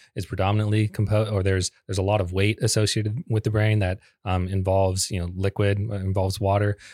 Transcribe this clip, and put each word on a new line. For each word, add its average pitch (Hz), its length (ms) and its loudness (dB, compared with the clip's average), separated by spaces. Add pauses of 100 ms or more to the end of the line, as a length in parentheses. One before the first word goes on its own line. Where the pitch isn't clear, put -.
(160)
is 95 100 -6
predominantly 104 640 0
compo-, 107 420 0
or 101 140 0
there's, 95 260 2 (160)
there's 98 120 -6
a 98 40 -2
lot 101 200 2
of 90 100 -4
weight 101 300 0
associated 107 640 0
with 110 160 0
the 117 60 -2
brain 107 300 2
that, 95 200 -2 (240)
um, 92 240 0
involves, 95 640 0
you 92 80 -2
know, 87 160 -4
liquid, 101 560 0
uh, 101 40 -6
involves 95 440 -2
water. 101 380 0 (160)